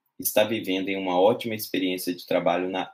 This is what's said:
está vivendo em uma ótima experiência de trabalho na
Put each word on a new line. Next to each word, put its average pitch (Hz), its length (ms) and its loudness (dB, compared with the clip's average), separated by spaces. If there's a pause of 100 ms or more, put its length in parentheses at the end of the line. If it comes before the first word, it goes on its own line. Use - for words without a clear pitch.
(180)
está - 260 2
vivendo 95 460 -2
em 98 60 -4
uma 90 240 0
ótima 113 340 4
experiência 92 580 -4
de - 140 -8
trabalho 87 440 0
na 92 240 -6